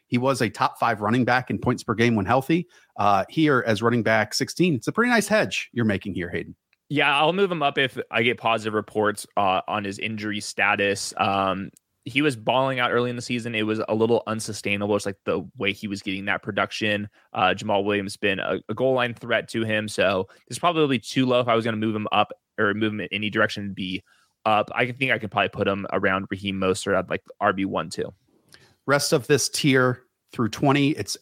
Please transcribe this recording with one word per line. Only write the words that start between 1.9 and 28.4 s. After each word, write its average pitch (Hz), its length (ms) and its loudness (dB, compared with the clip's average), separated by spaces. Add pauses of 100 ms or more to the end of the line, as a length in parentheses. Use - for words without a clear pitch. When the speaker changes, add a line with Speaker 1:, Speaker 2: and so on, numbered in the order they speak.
Speaker 1:
game 117 200 4
when 101 100 2
healthy. 135 420 2 (300)
Uh, 101 320 4
here 151 360 2
as 107 160 2
running 117 220 2
back 110 300 2
sixteen, 165 420 0
it's - 120 -6
a 147 40 0
pretty 240 180 2
nice 233 180 2
hedge 214 440 0
you're 117 140 0
making 98 280 0
here, 90 160 -6
Hayden. 85 260 -8 (340)
Speaker 2:
Yeah, 143 280 4
I'll 156 160 4
move 190 180 2
him 160 120 -2
up 143 140 0
if 135 200 0 (140)
I 117 100 2
get 117 160 2
positive 110 360 0
reports, 107 520 -2 (120)
uh, 95 300 2
on 104 160 -4
his 95 140 -6
injury 104 440 -6
status. 101 760 0
Um, 98 540 0 (340)
he 127 160 -2
was 147 140 0
balling 127 440 0
out 123 120 2
early 120 180 2
in 120 60 -6
the 120 60 -8
season. 120 340 -6
It 110 80 0
was 107 240 0
a 107 80 -2
little 113 320 2
unsustainable. 104 720 -2
It's, - 80 -6
like, 101 180 -6
the 87 340 -2
way 101 140 -4
he 107 160 -10
was 98 140 -8
getting 98 240 -6
that 98 180 -4
production. 104 640 -2 (240)
Uh, 95 220 0
Jamal 101 320 -2
Williams 101 320 -2
been 98 220 0
a, - 280 -2
a - 60 -8
goal 127 200 0
line 123 200 0
threat 117 340 -2
to 113 160 -4
him. 107 240 -2
So 95 400 0 (200)
it's 123 120 -12
probably 156 400 2
too - 260 -2
low 123 140 2
if 120 80 0
I 117 80 4
was 113 80 2
gonna 113 140 -2
move 110 180 0
him 107 160 -4
up 101 220 2 (260)
or 104 140 2
move 107 180 0
him 104 80 -6
in 90 140 -6
any 104 160 -4
direction 104 400 0
to 95 40 -8
be 92 300 -6 (420)
up. 107 300 2
I 123 160 0
think 127 220 -2
I 110 40 2
could 101 140 -8
probably 101 160 2
put 101 180 -4
him 98 280 -2
around 98 360 0
Raheem 98 300 -4
Mostert 92 400 0
at, 92 100 -4
like, 87 140 -4 (160)
R 101 140 2
B 95 100 -2
one 90 260 -4
too. - 240 -8 (720)